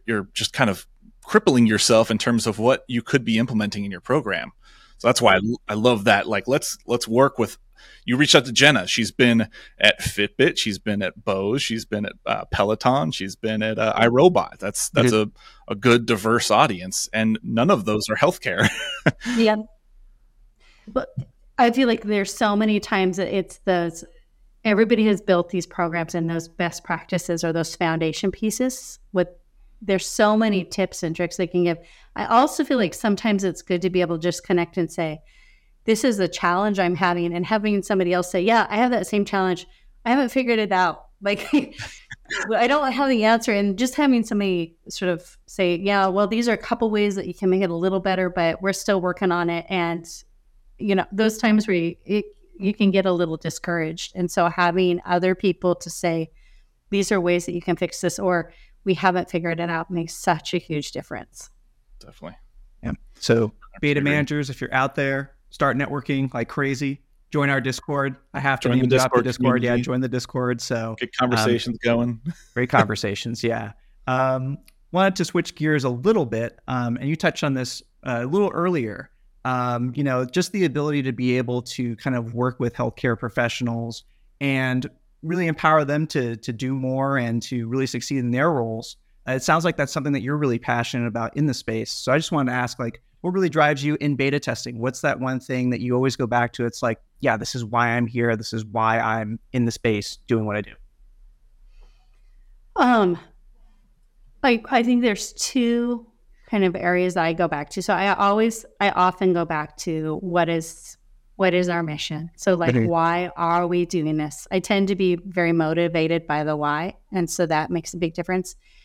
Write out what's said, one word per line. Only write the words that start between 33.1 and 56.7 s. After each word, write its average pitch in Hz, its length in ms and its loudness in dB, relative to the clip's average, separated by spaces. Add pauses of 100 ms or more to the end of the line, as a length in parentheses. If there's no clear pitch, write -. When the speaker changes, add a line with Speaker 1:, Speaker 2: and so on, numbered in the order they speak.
Speaker 3:
it's 185 200 -4
good 180 200 -2
to 190 80 0
be 180 100 2
able 170 160 0
to 160 60 -8
just 175 220 -2
connect 170 340 0
and 165 140 0
say, 156 280 -6 (640)
"This 220 180 2
is 233 140 2
the 180 100 2
challenge 185 500 0
I'm 180 160 2
having," 175 400 0
and 175 100 -2
having 208 380 0
somebody 185 300 0
else 180 180 0
say, 185 100 0
"Yeah, 220 300 4
I 208 60 -4
have 247 160 2
that 196 160 -2
same 202 160 0
challenge. 190 420 -2 (380)
I 226 60 0
haven't 262 180 2
figured 240 320 0
it 214 100 -2
out." 185 360 0 (140)
Like, 202 320 -4
<laughs> 277 220 0 (800)
I 233 140 4
don't 277 240 2
have 269 160 0
the 233 160 4
answer. 226 280 2
And 202 240 0
just 254 200 -2
having 269 260 4
somebody 190 540 -2 (120)
sort 180 220 -4
of 170 260 -8 (100)
say, 180 300 0
"Yeah, 196 300 2
well, 190 220 2
these 233 200 0
are 233 40 4
a 214 60 0
couple 226 300 -2
ways 208 280 2
that 190 100 -6
you 175 80 -8
can 185 160 0
make 190 120 4
it 185 80 0
a 170 40 -4
little 185 240 0
better, 185 320 0
but 170 320 0
we're 190 100 0
still 190 280 -2
working 180 320 -2
on 170 180 0
it." 170 180 -6
And, 170 380 -2 (720)
you 202 160 0
know, 185 160 2
those 220 280 0
times 214 280 2
where 196 100 2
you, 170 280 -2
it, 208 200 -2 (320)
you 196 160 0
can 202 200 2
get 190 120 4
a 190 80 2
little 170 240 0
discouraged. 165 800 -6
And 180 160 -2
so 175 180 2
having 175 560 2
other 180 300 2
people 180 400 0
to 175 160 -8
say, 165 400 -2 (600)